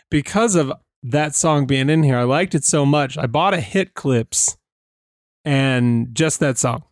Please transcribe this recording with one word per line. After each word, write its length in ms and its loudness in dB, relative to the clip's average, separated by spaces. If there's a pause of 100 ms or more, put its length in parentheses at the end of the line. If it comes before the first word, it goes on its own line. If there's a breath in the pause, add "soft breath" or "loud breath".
(100)
because 440 0
of 180 0 (300)
that 320 -2
song 320 2
being 240 0
in 120 4
here, 140 2
I 80 0
liked 300 0
it 100 -2
so 220 2
much, 320 0
I 80 -4
bought 280 0
a 60 -2
Hit 340 -4
Clips. 600 -2 (880)
And 720 0
just 260 0
that 160 0
song. 360 -2